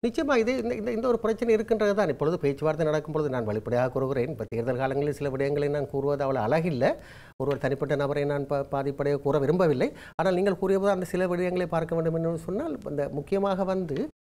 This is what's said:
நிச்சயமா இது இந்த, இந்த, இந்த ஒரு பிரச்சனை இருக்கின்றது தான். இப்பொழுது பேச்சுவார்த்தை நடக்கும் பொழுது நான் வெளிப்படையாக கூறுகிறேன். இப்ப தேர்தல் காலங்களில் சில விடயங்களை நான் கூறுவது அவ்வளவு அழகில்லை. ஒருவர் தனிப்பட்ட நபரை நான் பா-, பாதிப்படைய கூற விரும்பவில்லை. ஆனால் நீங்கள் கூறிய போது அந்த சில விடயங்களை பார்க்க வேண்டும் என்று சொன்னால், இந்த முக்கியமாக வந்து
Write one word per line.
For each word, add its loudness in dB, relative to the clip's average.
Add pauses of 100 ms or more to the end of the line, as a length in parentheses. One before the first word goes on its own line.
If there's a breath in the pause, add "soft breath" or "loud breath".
நிச்சயமா 2
இது 2
இந்த, -2
இந்த, -4
இந்த -2
ஒரு 2
பிரச்சனை 2
இருக்கின்றது 2
தான். 2
இப்பொழுது 0
பேச்சுவார்த்தை 0
நடக்கும் 0
பொழுது 0
நான் -2
வெளிப்படையாக 0
கூறுகிறேன். 0
இப்ப -6
தேர்தல் -2
காலங்களில் 0
சில -4
விடயங்களை 0
நான் -2
கூறுவது -2
அவ்வளவு 0
அழகில்லை. 2 (420 loud breath)
ஒருவர் -2
தனிப்பட்ட 0
நபரை 0
நான் 0
பா-, -2
பாதிப்படைய 0
கூற 2
விரும்பவில்லை. 2 (220 loud breath)
ஆனால் 2
நீங்கள் 2
கூறிய 2
போது 2
அந்த 0
சில 0
விடயங்களை 0
பார்க்க -2
வேண்டும் 2
என்று 0
சொன்னால், -4 (120)
இந்த -2
முக்கியமாக 0
வந்து -2 (140)